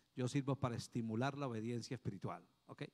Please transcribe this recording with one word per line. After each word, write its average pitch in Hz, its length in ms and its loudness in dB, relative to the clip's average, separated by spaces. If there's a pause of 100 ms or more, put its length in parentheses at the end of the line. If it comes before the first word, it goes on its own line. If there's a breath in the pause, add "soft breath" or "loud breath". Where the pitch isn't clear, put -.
(160 soft breath)
Yo 127 120 2
sirvo 135 300 4
para 123 180 2
estimular 117 640 0
la 143 80 0
obediencia 117 480 -2
espiritual, 92 520 -4 (200)
¿ok? 123 160 -10 (100)